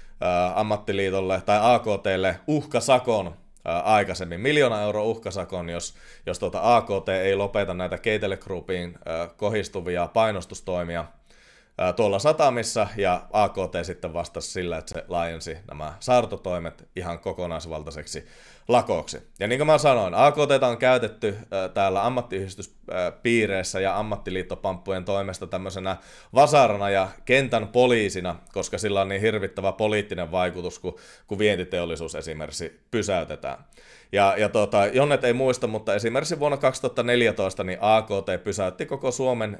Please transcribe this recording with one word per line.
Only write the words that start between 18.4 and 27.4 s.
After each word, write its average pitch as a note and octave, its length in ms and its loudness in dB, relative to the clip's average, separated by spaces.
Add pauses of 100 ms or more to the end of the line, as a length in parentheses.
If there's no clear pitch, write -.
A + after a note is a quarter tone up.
lakoksi. F2+ 540 0 (180)
Ja G#2 80 -2
niin B2+ 100 0
kuin D3 80 0
mä D3+ 120 6
sanoin, A#2+ 360 4
A C#3 180 6
K - 20 -2
T:tä C#3 320 2
on A#2+ 120 0
käytetty, A2+ 600 2 (120)
ää, F#2+ 180 -2
täällä G2 380 0
ammattiyhdistys-, G2 680 -6 (140)
ää, F2+ 200 -2
piireissä G2+ 680 0
ja F#2+ 180 0
ammattiliittopamppujen F#2 1080 -6
toimesta F#2+ 420 -4
tämmöisenä F#2 500 -6 (380)
vasarana A#2 560 6
ja F#2+ 180 2 (160)
kentän A#2+ 440 0